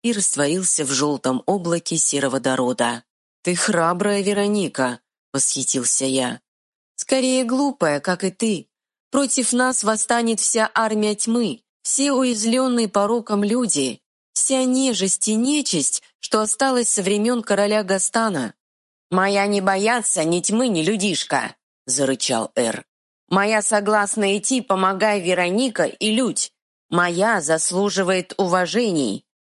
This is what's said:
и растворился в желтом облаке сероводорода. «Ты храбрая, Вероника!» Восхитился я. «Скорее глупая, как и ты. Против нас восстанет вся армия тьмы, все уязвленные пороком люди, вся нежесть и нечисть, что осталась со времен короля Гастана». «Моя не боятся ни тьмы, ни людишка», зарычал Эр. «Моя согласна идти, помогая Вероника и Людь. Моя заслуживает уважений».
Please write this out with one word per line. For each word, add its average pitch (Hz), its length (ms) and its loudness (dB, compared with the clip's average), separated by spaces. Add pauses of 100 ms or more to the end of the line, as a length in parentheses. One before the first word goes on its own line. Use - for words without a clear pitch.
и 233 80 0
растворился 175 760 0
в 131 60 -4
желтом 131 540 -2
облаке 170 520 -2
сероводорода. 127 1080 0 (400)
«Ты 180 120 0
храбрая, 180 680 0
Вероника!» 196 760 0 (340)
Восхитился 135 720 -2
я. 127 360 -2 (540)
«Скорее 262 480 0
глупая, 240 560 0
как 180 240 -4
и 190 80 0
ты. 208 360 -2 (440)
Против 262 420 0
нас 254 300 2
восстанет 226 560 0
вся 220 340 0
армия 214 420 0
тьмы, 226 460 -2 (260)
все 285 240 0
уязвленные 247 800 2
пороком 208 560 0
люди, 175 560 0 (320)
вся 262 320 0
нежесть 254 640 0
и 214 60 2
нечисть, 240 680 0 (160)
что - 220 0
осталась 247 480 0
со - 120 0
времен 208 400 0
короля 208 420 2
Гастана». 190 720 -2 (540)
«Моя 196 380 2
не 202 140 2
боятся 196 640 0
ни 175 160 2
тьмы, 226 260 0
ни 175 160 0
людишка», 175 720 -2 (300)
зарычал 131 680 -2
Эр. 117 280 -2 (460)
«Моя 208 320 2
согласна 208 760 0
идти, 247 220 0
помогая 196 600 0
Вероника 180 680 0
и 214 260 -2
Людь. 220 400 -2 (380)
Моя 175 500 2
заслуживает 180 960 0
уважений». 175 840 0 (320)